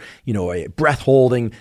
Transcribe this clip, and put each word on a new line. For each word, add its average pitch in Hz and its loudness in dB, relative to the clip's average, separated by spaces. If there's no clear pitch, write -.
you 123 -4
know, 90 -4
a 87 -8
breath 147 -2
holding, 127 2